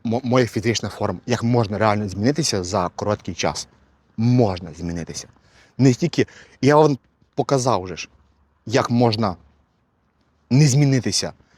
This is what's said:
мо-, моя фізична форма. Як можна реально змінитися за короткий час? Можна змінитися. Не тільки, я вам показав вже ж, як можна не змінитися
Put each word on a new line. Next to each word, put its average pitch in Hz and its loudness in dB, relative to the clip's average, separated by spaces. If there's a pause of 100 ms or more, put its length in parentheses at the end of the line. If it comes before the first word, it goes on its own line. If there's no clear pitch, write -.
мо-, 117 -2
моя 123 2
фізична 107 -4
форма. 95 -6
Як 117 -2
можна 117 0
реально 107 0
змінитися 104 -2
за 90 -2
короткий 101 -4
час? - -4 (500)
Можна 104 0
змінитися. 85 -8 (500)
Не 127 6
тільки, 147 -2 (340)
я 139 4
вам 147 6 (380)
показав 127 0
вже 92 -10
ж, - -14 (560)
як 120 0
можна 117 2 (1120)
не 143 6
змінитися 131 0 (240)